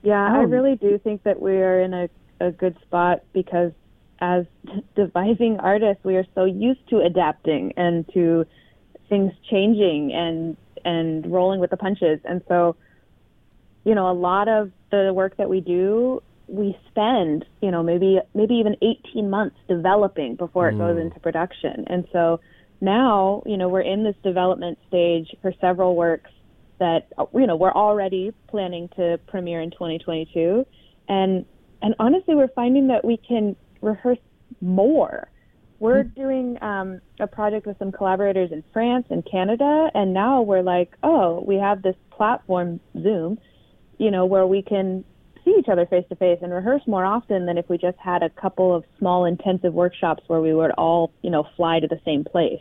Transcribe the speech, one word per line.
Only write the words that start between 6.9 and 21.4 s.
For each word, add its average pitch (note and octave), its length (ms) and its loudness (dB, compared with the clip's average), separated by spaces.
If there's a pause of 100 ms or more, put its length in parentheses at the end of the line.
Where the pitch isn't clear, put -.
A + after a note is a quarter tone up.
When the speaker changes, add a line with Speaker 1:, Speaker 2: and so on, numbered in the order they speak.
Speaker 1:
adapting D#3+ 800 0
and E3+ 360 0
to E3 320 2 (640)
things G3 220 0 (180)
changing G3 640 2
and, E3 420 -4 (300)
and E3 460 -2
rolling F#3 280 2
with F3+ 120 0
the F#3 60 -4
punches. F3+ 480 0
And F3 220 -4
so, F3 280 2 (1080)
you G#3+ 100 4
know, F#3 140 0
a F#3 40 0
lot F3+ 340 0
of G#3+ 240 0 (200)
the G3 220 2
work F#3+ 240 -2
that G3 120 -2
we F#3+ 120 0
do, G3+ 600 -2 (260)
we G3 300 -4 (120)
spend, G#3 560 0 (160)
you G3+ 100 -2
know, E3+ 120 -2
maybe, F3+ 360 2 (140)
maybe A3 220 2
even G#3+ 260 0
eighteen A3+ 480 -2
months G3 260 -2 (120)
developing F3+ 680 0
before F3 340 -2
it G#2+ 80 -2
goes E3+ 200 0
Speaker 3:
Mm. E3+ 40 -4
Speaker 1:
into E3 180 -8
production. - 680 -6